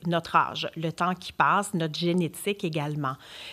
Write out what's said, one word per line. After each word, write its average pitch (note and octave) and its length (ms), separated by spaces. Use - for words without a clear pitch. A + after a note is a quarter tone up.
notre E3+ 300
âge, - 400
le D#3+ 160
temps F3 220
qui - 180
passe, F3 400
notre D#3+ 260
génétique F3 680
également. D3 500